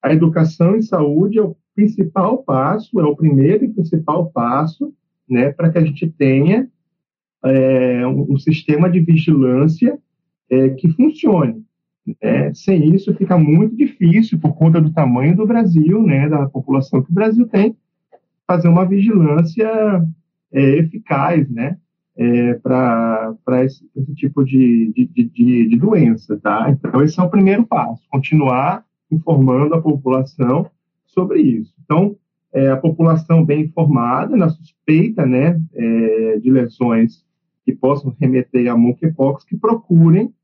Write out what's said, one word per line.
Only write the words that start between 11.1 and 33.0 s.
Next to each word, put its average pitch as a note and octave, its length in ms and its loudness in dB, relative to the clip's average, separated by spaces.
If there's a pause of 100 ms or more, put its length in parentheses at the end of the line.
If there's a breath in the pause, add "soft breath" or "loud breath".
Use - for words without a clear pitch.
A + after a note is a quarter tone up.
né? D3 320 -2
Sem E3+ 400 2
isso G3 200 0
fica F#3 220 0
muito E3+ 400 2
difícil, A3 600 2
por D#3 160 -2
conta E3 260 2
do D#3 120 2
tamanho C#3 440 0
do G#3+ 100 0
Brasil, G3+ 560 2
né, D3 260 2
da C#3+ 200 -2
população C3 540 -2
que C#3 80 -6
o E3+ 40 -2
Brasil A3 320 2
tem, A3 300 0 (680)
fazer F3 220 0
uma F3 180 4
vigilância, G3 840 0 (840)
é, C#3 280 2
eficaz, D#3+ 720 -2
né, B2+ 260 -8 (400)
é, A#2+ 380 0
pra, A2+ 800 -4 (100)
pra B2+ 200 0
esse, - 300 -10
esse C3+ 200 -8
tipo C#3 300 -4
de, A#2+ 480 2
de, B2 140 0
de, B2 180 -2
de, A#2+ 440 0
de A#2 80 2
doença, B2+ 640 0
tá? G#2+ 320 -2
Então, - 320 0
esse D#3 180 0
é - 20 2
o F3+ 80 0
primeiro G3+ 340 2
passo, A#2+ 460 -6
continuar C#3 720 -2 (260)
informando D3 640 0
a E3 60 0
população C3+ 880 -2 (380)
sobre - 340 -2
isso. A2+ 320 0 (120)
Então, F#3+ 320 0 (360)
é, C3+ 180 0
a C3 60 -2
população E3 680 0